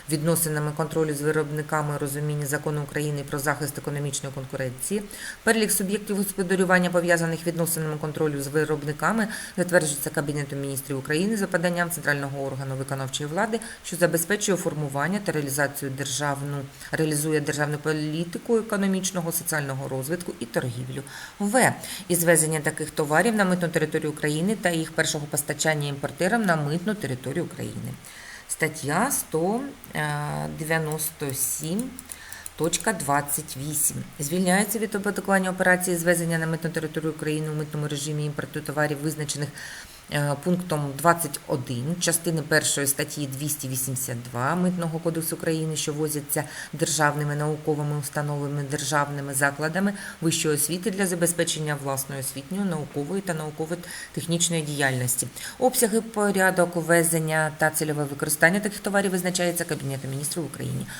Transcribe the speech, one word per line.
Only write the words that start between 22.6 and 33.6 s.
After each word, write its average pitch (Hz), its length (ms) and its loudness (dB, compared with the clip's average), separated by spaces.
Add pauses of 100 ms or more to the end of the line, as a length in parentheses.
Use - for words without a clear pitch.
таких 151 300 -2
товарів 160 440 4
на 208 100 4
митну 180 240 4
територію 156 420 0
України 156 500 0
та 175 100 2
їх 160 220 0
першого 156 340 0
постачання 151 600 0
імпортерам 170 540 0
на 175 140 4
митну 170 380 0
територію 139 500 -4
України. 120 480 -8 (560)
Стаття 160 640 0
сто 202 500 0 (960)
дев'яносто 156 760 -2
сім 185 560 -2 (640)
точка 170 360 0
двадцять 143 640 -2
вісім. 147 400 -2 (220)